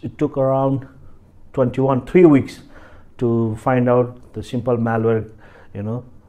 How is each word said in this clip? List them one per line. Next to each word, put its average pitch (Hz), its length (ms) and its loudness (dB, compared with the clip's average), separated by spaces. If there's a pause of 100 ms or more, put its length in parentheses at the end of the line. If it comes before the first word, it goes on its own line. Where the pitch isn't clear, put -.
it 127 160 -12
took 147 180 -2
around 135 500 0 (680)
twenty-one, 131 520 0
three 180 200 6
weeks 143 340 4 (580)
to 117 380 -2
find 127 340 0
out 123 440 -2
the 110 100 -12
simple 123 340 -4
malware, 113 540 -2 (420)
you 101 80 -10
know, 113 220 -8 (260)